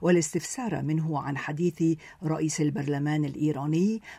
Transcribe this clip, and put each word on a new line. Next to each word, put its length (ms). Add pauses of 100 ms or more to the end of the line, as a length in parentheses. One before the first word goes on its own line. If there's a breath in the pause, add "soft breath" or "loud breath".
والاستفسار 800
منه 380
عن 180
حديث 460 (400 loud breath)
رئيس 380
البرلمان 640
الإيراني 760 (180 loud breath)